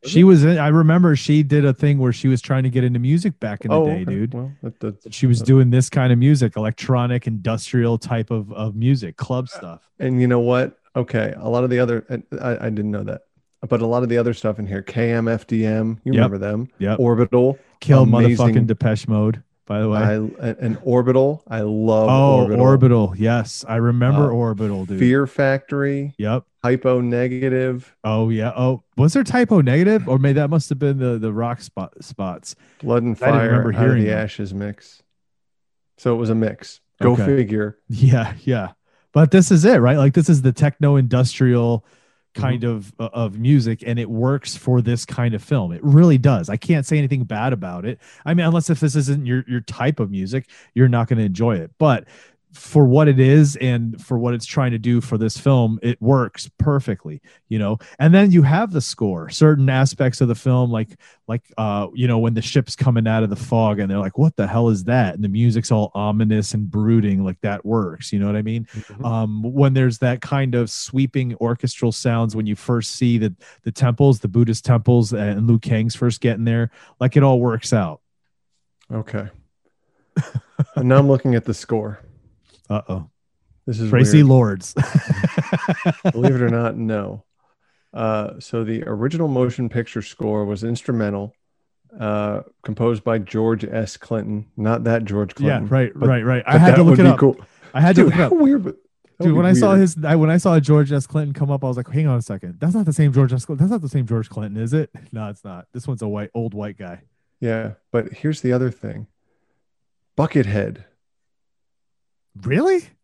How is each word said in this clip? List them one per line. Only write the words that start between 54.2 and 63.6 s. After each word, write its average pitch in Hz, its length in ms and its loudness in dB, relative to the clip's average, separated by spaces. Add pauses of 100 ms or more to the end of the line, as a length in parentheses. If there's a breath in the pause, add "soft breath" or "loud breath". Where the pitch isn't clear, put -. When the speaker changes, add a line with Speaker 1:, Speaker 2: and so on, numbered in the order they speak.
Speaker 2:
it's 117 120 -8
trying 127 260 -2
to 117 60 -4
do 117 240 0
for 113 160 -6
this 110 200 -4
film, 120 460 2
it 117 180 -4
works 120 560 0
perfectly, 131 640 -4 (280 soft breath)
you 110 100 -4
know? 104 180 -2 (220 loud breath)
And 160 140 6
then 196 180 6
you 175 120 6
have 185 280 2
the 160 80 -4
score, 92 500 -6
certain 147 400 4
aspects 131 520 0
of 123 80 2
the 117 60 0
film, 127 360 0
like, 110 260 -6 (300 soft breath)
like, 117 160 -6 (140)
uh, 104 360 -4
you 123 140 -2
know, 120 100 2
when 113 160 0
the 110 80 -4
ship's - 320 -2
coming 117 340 0
out 113 160 0
of 104 60 -2
the 101 60 -4
fog 110 440 -2